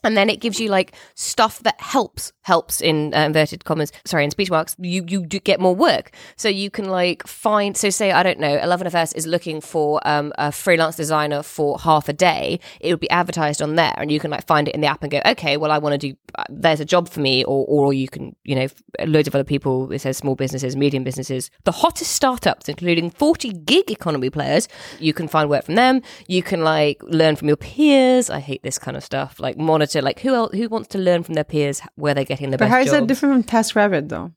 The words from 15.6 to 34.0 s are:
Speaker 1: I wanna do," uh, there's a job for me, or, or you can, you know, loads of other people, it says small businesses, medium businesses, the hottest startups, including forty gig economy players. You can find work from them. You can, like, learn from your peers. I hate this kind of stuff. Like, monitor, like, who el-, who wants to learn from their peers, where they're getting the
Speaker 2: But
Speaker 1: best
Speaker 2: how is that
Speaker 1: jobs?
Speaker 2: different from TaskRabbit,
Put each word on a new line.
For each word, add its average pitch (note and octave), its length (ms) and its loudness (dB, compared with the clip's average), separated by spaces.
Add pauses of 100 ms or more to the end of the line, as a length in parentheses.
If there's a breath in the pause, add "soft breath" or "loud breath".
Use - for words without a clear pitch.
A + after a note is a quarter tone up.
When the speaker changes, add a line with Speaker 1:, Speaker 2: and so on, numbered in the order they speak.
Speaker 1:
I D3+ 60 2
wanna D3 200 0
do," C#3 160 -6 (220)
uh, - 120 -6
there's D#3 300 2
a D3+ 60 -6
job F3 240 2
for - 100 -12
me, C3 240 2
or, C3+ 240 0
or C#3+ 260 4
you C3+ 160 -2
can, - 360 -12
you B2 100 -4
know, C3 140 -2 (360)
loads D3+ 220 4
of F3 80 -8
other C#3 100 2
people, C3+ 460 -2
it A#2 80 -6
says C3+ 180 -4
small C3+ 200 -2
businesses, C3 400 -4
medium C#3 260 2
businesses, B2+ 480 -8 (140)
the F#3 80 2
hottest - 400 -2
startups, B3+ 560 0
including E3+ 420 0
forty D4 420 0
gig F#3 380 0
economy D3 400 -4
players. C#3+ 380 0 (320 loud breath)
You D#3 120 0
can E3 140 -4
find D3+ 240 0
work C#3 140 0
from D#3 100 -4
them. B3+ 280 4 (260 loud breath)
You F3+ 160 2
can, F3 180 -2
like, D#3 400 2
learn D#3+ 320 4
from D3+ 140 -2
your D3 80 4
peers. C4 720 4
I C#3+ 80 -4
hate C#3 240 -10
this - 160 -8
kind C3 180 -10
of C3+ 60 -10
stuff. - 380 -8
Like, - 180 -6
monitor, D#3 300 2 (140)
like, C3+ 180 -2
who C4 140 2
el-, A3+ 160 0
who A3 180 -4
wants G#3+ 200 -6
to G3 100 -6
learn F3+ 260 2
from E3 100 -8
their D3+ 100 0
peers, C#3+ 360 -2 (160)
where D3 180 0
they're C#3 100 0
getting C3+ 260 -6
the C3 80 -2
Speaker 2:
But G#3+ 80 4
Speaker 1:
best G#3 60 2
Speaker 2:
how B3+ 80 4
is C4+ 100 2
that D4 80 4
Speaker 1:
jobs? A#3 100 0
Speaker 2:
different C4+ 380 2
from A#3 100 0
TaskRabbit, G3+ 540 2